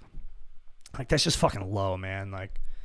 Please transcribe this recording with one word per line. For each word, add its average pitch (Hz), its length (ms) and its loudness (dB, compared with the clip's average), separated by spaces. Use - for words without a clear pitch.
Like, 131 140 -6
that's 147 140 6
just 165 120 4
fucking 98 340 4
low, 98 280 0
man. 98 320 -4
Like, 95 280 -4